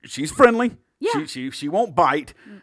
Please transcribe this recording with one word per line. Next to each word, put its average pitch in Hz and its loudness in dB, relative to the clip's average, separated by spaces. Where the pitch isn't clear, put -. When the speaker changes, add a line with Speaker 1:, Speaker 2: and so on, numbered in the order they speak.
Speaker 1:
she's 147 -8
friendly. 240 4
Speaker 2:
Yeah. 392 -4
Speaker 1:
She, 156 -4
she, 131 -8
she 147 -8
won't 185 -2
bite, 147 2
Speaker 2:
Mm. 101 -20